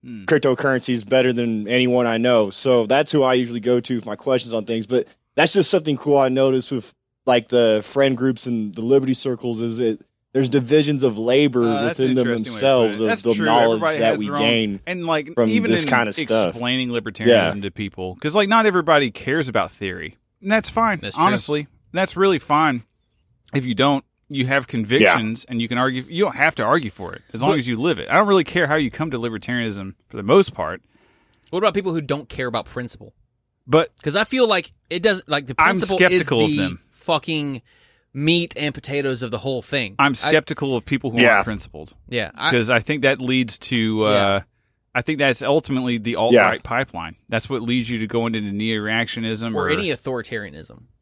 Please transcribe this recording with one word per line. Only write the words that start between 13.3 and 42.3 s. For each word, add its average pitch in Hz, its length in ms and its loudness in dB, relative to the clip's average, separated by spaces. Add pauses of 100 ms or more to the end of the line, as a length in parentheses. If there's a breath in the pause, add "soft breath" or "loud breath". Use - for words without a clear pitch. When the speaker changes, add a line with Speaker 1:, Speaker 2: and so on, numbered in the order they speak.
Speaker 1:
true. 107 120 0
Speaker 2:
knowledge 113 320 4
Speaker 1:
Everybody 156 200 0
Speaker 2:
that 113 120 2
Speaker 1:
has 101 100 0
Speaker 2:
we 107 60 -4
Speaker 1:
their 143 100 -4
own, 143 60 0
Speaker 2:
gain 110 440 0
Speaker 1:
and, 175 200 -8
like, 156 280 -2
Speaker 2:
from 117 160 2
Speaker 1:
even 110 220 0
Speaker 2:
this 113 100 2
Speaker 1:
in 147 60 -2
Speaker 2:
kind 120 200 2
of 101 60 -8
stuff. 110 360 0
Speaker 1:
explaining 123 400 -4
libertarianism 110 680 2
Speaker 2:
Yeah. 101 60 -8
Speaker 1:
to 98 100 -6
people, 92 480 -10
'cause, 151 160 -4
like, 208 120 2
not 220 180 4
everybody 156 440 4
cares 139 380 -4
about 107 240 -2
theory, 87 440 -10 (240)
and 196 120 -4
that's 220 160 -2
fine. 220 320 -2
Speaker 3:
That's - 160 -10
true. 160 80 2
Speaker 1:
Honestly, 151 420 0 (260)
that's 185 240 -2
really 190 220 4
fine. 147 460 0 (680)
If 135 140 -2
you 123 80 -2
don't, 135 300 2 (260)
you 135 160 -2
have 135 200 0
convictions, 117 840 2
Speaker 2:
Yeah. - 40 -10
Speaker 1:
and 117 100 -4
you 113 60 -4
can 123 100 -4
argue. 127 280 -2
You 170 180 -2
don't 190 120 -4
have 151 200 2
to 123 60 -4
argue 123 280 0
for 90 240 -14
it - 80 -18 (100)
as 117 100 -6
long 147 100 2
Speaker 3:
But 156 80 2
Speaker 1:
as 120 80 -6
you 117 120 -4
live 147 180 0
it. 73 120 -10
I - 60 0
don't 202 120 4
really 190 160 4
care 170 220 0
how 143 80 0
you 147 160 0
come 156 200 -6
to 131 80 -6
libertarianism 110 760 -6 (120)
for 110 120 -14
the 104 40 -8
most 160 300 4
part. 85 300 -8 (680 soft breath)
Speaker 3:
What 180 120 -4
about 208 120 2
people 190 220 -2
who 165 80 -4
don't 143 260 -6
care 131 180 -8
about 113 200 -4
principle? 113 480 -12 (540)
Speaker 1:
But 151 220 4 (120)
Speaker 3:
'Cause 151 140 -4
I 214 80 2
feel 254 240 2
like 185 240 0 (180)
it 170 120 -4
doesn't, 190 260 0
like, 147 180 -2
the 127 120 -10
Speaker 1:
I'm 175 180 4
Speaker 3:
principle - 220 0
Speaker 1:
skeptical 180 460 4
of 104 60 2
Speaker 3:
is 98 60 -2
the 98 60 0
Speaker 1:
them. 90 180 -4 (100)
Speaker 3:
fucking 147 720 -4 (520 soft breath)
meat 170 420 0
and 147 180 -4
potatoes 139 480 -4
of 120 80 -8
the 113 80 -6
whole 131 240 -6
thing. 117 360 -4
Speaker 1:
I'm 143 140 2
Speaker 3:
I - 20 -4
Speaker 1:
skeptical 147 600 0
of 117 120 -2
people 135 240 -4
who 117 100 -2
Speaker 2:
Yeah. 117 140 6
Speaker 1:
aren't 98 100 2
principled. 87 500 -10 (140)
Speaker 3:
Yeah, 113 260 -6